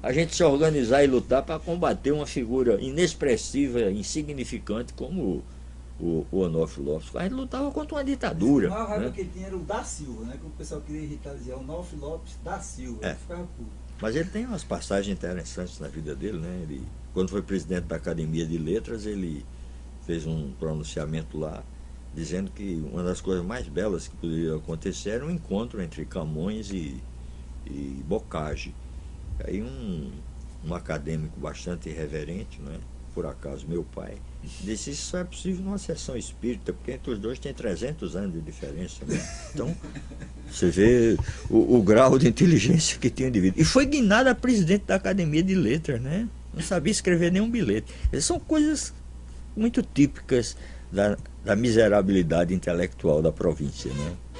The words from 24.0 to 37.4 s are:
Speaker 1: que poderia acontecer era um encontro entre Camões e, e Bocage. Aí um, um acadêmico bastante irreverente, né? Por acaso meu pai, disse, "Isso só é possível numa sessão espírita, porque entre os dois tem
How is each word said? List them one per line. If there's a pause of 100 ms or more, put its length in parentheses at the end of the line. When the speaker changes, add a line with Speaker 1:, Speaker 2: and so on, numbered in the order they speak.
Speaker 1:
que
poderia
acontecer
era
um
encontro
entre
Camões
e, (720)
e
Bocage. (720)
Aí
um, (560)
um
acadêmico
bastante
irreverente,
né? (360)
Por
acaso
meu
pai, (460)
disse,
"Isso
só
é
possível
numa
sessão
espírita,
porque
entre
os
dois
tem